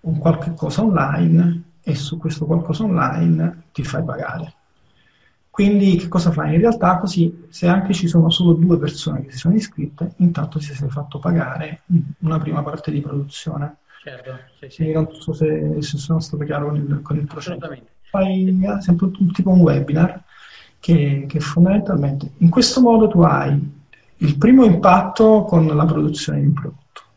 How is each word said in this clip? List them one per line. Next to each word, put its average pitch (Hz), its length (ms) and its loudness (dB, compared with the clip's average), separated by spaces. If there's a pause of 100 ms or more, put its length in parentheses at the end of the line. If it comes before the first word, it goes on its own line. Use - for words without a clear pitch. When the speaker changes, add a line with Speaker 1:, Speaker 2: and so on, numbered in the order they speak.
Speaker 1:
un 160 180 -4
qualche 165 360 -2
cosa 151 280 -4
online, 170 800 2 (240)
e 147 80 -2
su - 220 -8
questo 156 300 -6
qualcosa 170 380 -2
online 165 880 -2
ti - 140 -8
fai - 180 -6
pagare. - 520 -10 (1000)
Quindi 196 400 4
che - 140 0
cosa 175 240 0
fai? 151 220 -2
In 170 60 4
realtà 190 380 2
così, 175 500 -2
se - 200 -2
anche 190 240 0
ci - 160 -2
sono 165 200 4
solo 170 260 4
due 165 220 4
persone 143 460 -6
che - 80 -14
si - 80 -14
sono 170 160 0
iscritte, - 600 -6
intanto 170 420 -2
ti 147 60 -8
sei 139 240 -8
fatto 143 320 -10
pagare 165 600 -4 (400)
una 160 180 -2
prima 151 240 -4
parte 147 260 -10
di 147 100 -4
produzione. 143 760 -10 (260)
Speaker 2:
Certo, 131 340 -16 (220)
sì, 139 100 -20
sì. - 100 -20
Speaker 1:
Quindi 156 160 -2
non 156 200 -4
so - 180 -10
se, 151 480 -2
se 147 160 -8
sono 160 220 -2
stato 151 240 -8
chiaro 147 280 -6
con 151 40 -4
il, 143 280 -4
con 147 160 -6
il 147 80 -4
processo. 156 260 -12
Speaker 2:
Assolutamente. 147 400 -14 (100)
Speaker 1:
Fai, 190 640 0
ad 208 120 -4
esempio, 180 380 2
un, 185 140 2
tipo 185 200 -2
un 185 100 8
webinar 147 640 2 (560)
che, 143 480 2
che 160 100 -4
fondamentalmente, 170 1000 0
in 170 120 6
questo 254 300 2
modo 226 260 6
tu 175 140 2
hai 143 360 2 (600)
il 147 200 0
primo 254 280 6
impatto 196 800 4
con 160 240 2
la 147 160 2
produzione 151 560 -2
di 139 60 0
un - 60 2
prodotto. - 500 -10 (140)